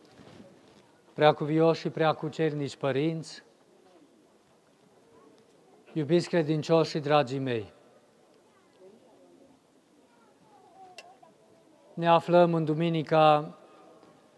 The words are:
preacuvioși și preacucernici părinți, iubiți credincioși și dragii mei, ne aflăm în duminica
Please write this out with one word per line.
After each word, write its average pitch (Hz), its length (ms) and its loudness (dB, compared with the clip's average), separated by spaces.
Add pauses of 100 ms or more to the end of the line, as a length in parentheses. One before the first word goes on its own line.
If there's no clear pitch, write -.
(1120)
preacuvioși 156 680 2
și 165 100 -6
preacucernici 151 880 -4
părinți, 147 680 -6 (2500)
iubiți 160 360 -2
credincioși 160 600 0
și 165 80 -6
dragii 139 400 -2
mei, 120 340 -6 (4000)
ne 170 140 -2
aflăm 170 460 4
în 165 100 0
duminica 156 880 2 (840)